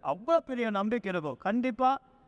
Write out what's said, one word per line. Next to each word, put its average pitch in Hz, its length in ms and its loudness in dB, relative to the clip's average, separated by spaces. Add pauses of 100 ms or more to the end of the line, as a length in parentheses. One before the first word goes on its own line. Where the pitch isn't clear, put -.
அவ்வளோ 220 320 2
பெரிய 240 340 -2
நம்பிக்கை 202 420 0
இருக்கும். 151 260 -2
கண்டிப்பா 254 600 0 (280)